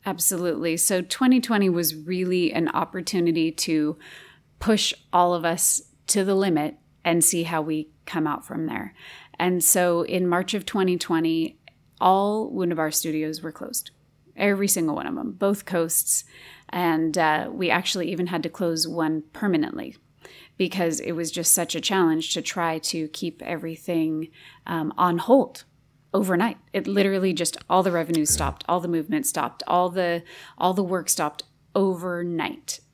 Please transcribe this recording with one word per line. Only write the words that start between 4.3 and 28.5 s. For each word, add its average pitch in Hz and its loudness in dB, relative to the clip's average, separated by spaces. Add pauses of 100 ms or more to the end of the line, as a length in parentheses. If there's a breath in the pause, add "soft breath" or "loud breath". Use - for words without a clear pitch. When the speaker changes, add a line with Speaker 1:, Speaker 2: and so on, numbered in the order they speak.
Speaker 1:
push - 0 (180)
all 175 4
of 165 -2
us - 0 (240)
to 196 2
the 196 2
limit 175 2 (280)
and 170 4
see 165 2
how 165 -2
we 156 -4 (160)
come 156 -2
out 147 -4
from 160 -6
there. - -6 (440 loud breath)
And 180 2
so 175 4
in 180 0
March 180 0
of 196 -4
twenty 185 2
twenty, 160 0 (420)
all 202 2
Wunderbar 165 -2
studios 156 -4
were 160 -10
closed, - -10 (440)
every 202 0
single 160 0
one 73 -6
of - -6
them, - -6
both 196 0
coasts. - 0 (460 loud breath)
And, 165 0
uh, 156 2
we 180 -2
actually 175 0
even 180 -2
had 170 -4
to 170 -4
close 165 -2
one 160 -2 (100)
permanently - -2 (600 loud breath)
because 175 0
it - -6
was 165 -4
just 170 0
such 170 0
a 165 -4
challenge 165 2
to 170 -2
try 165 -2
to 160 -4
keep 160 -8
everything, 160 -2 (380 loud breath)
um, 160 -4
on 175 4
hold 254 4 (500)
overnight. 196 2 (160)
It 196 -2
literally 196 2
just, 165 -2 (100)
all 185 6
the 180 2
revenue 165 0
Speaker 2:
Yeah. 151 2
Speaker 1:
stopped, - 0